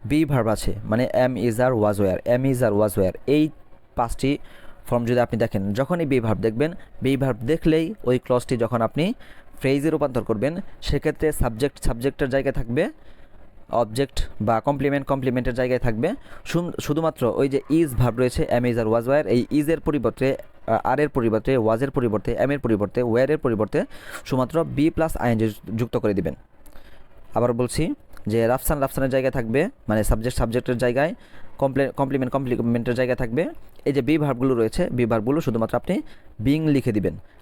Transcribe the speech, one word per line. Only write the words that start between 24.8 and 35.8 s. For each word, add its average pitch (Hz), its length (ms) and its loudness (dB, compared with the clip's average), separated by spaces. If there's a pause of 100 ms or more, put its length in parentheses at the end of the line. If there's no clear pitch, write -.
plus 160 160 0 (180)
ing 110 220 2 (240)
যুক্ত 120 200 -2
করে 107 180 0
দিবেন। 82 200 -2 (1000)
আবার 120 180 2
বলছি 127 420 -2 (320)
যে 113 200 2
রাফসান 131 340 0
রাফসানের 135 300 0
জায়গায় 131 220 0
থাকবে, 131 360 0 (200)
মানে 107 160 2
সাবজেক্ট 113 340 0
সাবজেক্টের 123 400 0
জায়গায়, 131 360 0 (440)
কমপ্লে-, 135 340 0
কমপ্লিমেন্ট 135 400 -2
কমপ্লিমেন্টের 120 640 0
জায়গায় 127 220 0
থাকবে। 123 260 0 (420)
এই 143 80 2
যে 135 100 2
be 151 180 2
ভার্বগুলো 131 340 2
রয়েছে, 113 340 2
be 120 180 0
ভার্বগুলো 117 340 2
শুধুমাত্র 113 360 0
আপনি 202 260 -2 (420)